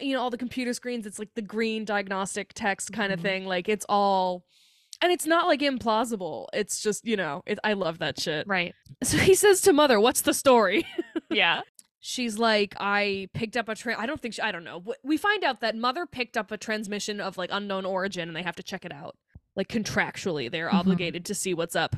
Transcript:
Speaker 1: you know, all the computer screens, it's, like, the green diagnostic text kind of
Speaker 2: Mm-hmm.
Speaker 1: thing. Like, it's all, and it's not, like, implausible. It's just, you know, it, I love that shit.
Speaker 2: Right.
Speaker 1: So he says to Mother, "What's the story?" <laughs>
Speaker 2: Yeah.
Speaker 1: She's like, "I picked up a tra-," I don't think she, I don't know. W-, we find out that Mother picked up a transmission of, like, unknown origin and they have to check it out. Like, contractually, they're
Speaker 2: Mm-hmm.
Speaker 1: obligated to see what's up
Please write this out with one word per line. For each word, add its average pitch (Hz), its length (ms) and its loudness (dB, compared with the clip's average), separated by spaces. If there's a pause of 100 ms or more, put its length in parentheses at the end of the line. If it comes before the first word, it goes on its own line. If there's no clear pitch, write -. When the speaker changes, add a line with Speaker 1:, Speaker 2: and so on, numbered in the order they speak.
Speaker 1:
you 269 120 -2
know, 262 60 0
all 247 80 0
the 240 80 -6
computer 240 380 -4
screens, 240 320 -6
it's, 208 120 -12
like, 214 160 -10
the 240 60 -6
green 220 460 -2
diagnostic 196 680 -2
text 202 380 -2
kind 202 200 0
of 185 80 -4
Speaker 2:
Mm-hmm. 170 60 -2
Speaker 1:
thing. 190 200 -2
Like, 185 240 -2
it's 214 180 -2
all, 190 560 2 (560)
and 349 100 4
it's 349 140 0
not, 330 220 4
like, 302 140 4
implausible. 220 920 0
It's - 300 -2
just, 208 240 -2
you 220 100 0
know, 165 300 -2
it, 208 180 -2
I 214 80 2
love 170 280 -2
that 151 200 -2
shit. 156 260 -2
Speaker 2:
Right. 180 280 -2 (280)
Speaker 1:
So 254 140 0
he 381 180 8
says 392 280 6
to 392 100 8
Mother, 277 280 6
"What's 247 220 4
the 302 120 2
story?" 233 500 6 (240)
<laughs> - 220 -8
Speaker 2:
Yeah. 180 320 4 (380)
Speaker 1:
She's 233 380 -6
like, 214 400 2
"I 202 540 -2
picked 226 240 -6
up 226 140 -2
a 220 40 -6
tra-," 226 240 -6
I 208 60 -4
don't 277 160 -6
think 226 140 -8
she, - 80 -8
I 220 100 0
don't 170 100 -10
know. 151 180 -12
W-, 202 220 -8
we 294 140 2
find 403 260 0
out 277 200 0
that 226 120 0
Mother 247 300 -2
picked 247 320 -6
up 214 160 -4
a 208 60 -6
transmission 214 600 -6
of, 185 200 -8
like, 180 120 -4
unknown 196 360 -4
origin 185 420 -2
and 165 80 -10
they 165 60 -6
have 175 140 -6
to 190 60 -10
check - 220 -10
it 175 80 -12
out. 175 240 -14 (400)
Like, 196 120 -2
contractually, 170 840 -2
they're 165 180 -4
Speaker 2:
Mm-hmm. - 80 4
Speaker 1:
obligated 175 480 0
to 208 100 -6
see 185 200 -2
what's 165 200 -4
up 160 240 0